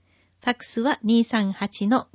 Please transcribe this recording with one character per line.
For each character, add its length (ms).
フ 80
ァ 40
ッ 40
ク 80
ス 160
は 220
二 200
三 300
八 340
の 280